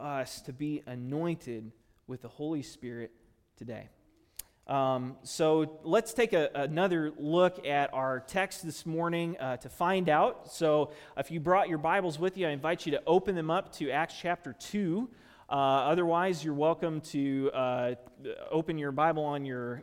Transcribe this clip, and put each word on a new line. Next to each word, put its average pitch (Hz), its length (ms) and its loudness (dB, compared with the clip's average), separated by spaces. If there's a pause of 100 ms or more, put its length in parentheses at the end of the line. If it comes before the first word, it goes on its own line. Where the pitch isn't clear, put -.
us 139 400 -6
to - 120 -12
be 147 320 -4
anointed 127 840 -6 (380)
with 127 140 -10
the 117 60 -12
Holy 151 340 -6
Spirit 120 500 -10 (440)
today? 110 320 -12 (800)
Um, 131 580 -2
so 156 580 2
let's 214 320 2
take 233 180 2
a, 151 220 4
another 156 640 0
look 175 480 2
at 143 260 2
our 131 280 0
text 190 440 -4
this 160 220 -8
morning, 170 540 -2
uh, 127 160 -4
to 131 120 -12
find 185 400 0
out. 160 440 4
So 151 400 2 (240)
if 139 160 -6
you 165 80 -4
brought 175 280 4
your 165 100 0
Bibles 165 420 2
with 185 160 0
you, 185 100 0
I 156 40 2
invite 156 360 -2
you 151 60 -2
to 139 120 0
open 185 300 4
them 160 160 -2
up 185 260 0
to 147 140 -2
Acts 151 300 0
chapter - 320 -4
two. 208 560 -2 (400)
Uh, - 60 -2 (360)
otherwise, 170 540 2
you're 156 100 -2
welcome 160 460 0
to, 135 520 0
uh, 123 420 0 (540)
open 160 300 0
your 143 140 -2
Bible 151 320 2
on 143 200 -2
your 123 380 -6